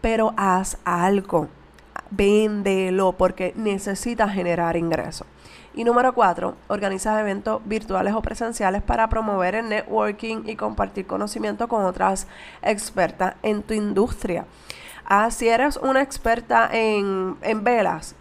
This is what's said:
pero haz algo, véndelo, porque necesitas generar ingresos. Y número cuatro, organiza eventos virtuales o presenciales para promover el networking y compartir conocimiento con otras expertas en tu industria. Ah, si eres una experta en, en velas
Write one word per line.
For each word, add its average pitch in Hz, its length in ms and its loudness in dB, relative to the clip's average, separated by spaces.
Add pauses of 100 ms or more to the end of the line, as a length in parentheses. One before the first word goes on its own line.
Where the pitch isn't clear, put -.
pero 226 360 2
haz 190 480 0
algo, 180 640 2 (640)
véndelo, 196 1000 2
porque 185 440 0
necesitas 208 760 -2
generar 170 440 0
ingresos. 165 500 -2 (460)
Y 226 120 -6
número 240 280 4
cuatro, 190 440 2 (100)
organiza 202 540 -2
eventos 208 440 -2
virtuales 202 480 -2
o 220 100 -2
presenciales 208 600 -2
para 226 260 2
promover 208 460 0
el 226 140 -4
networking 214 760 -2
y 208 100 -8
compartir 202 500 -4
conocimiento 208 640 -4
con 220 160 0
otras 190 420 0 (360)
expertas 196 720 -2 (100)
en 208 180 -2
tu 220 120 -4
industria. 208 720 -2 (600)
Ah, 208 240 4
si 226 180 -2
eres 254 280 4
una 269 260 2
experta 233 720 0
en, 202 680 0
en 214 200 -2
velas 196 580 0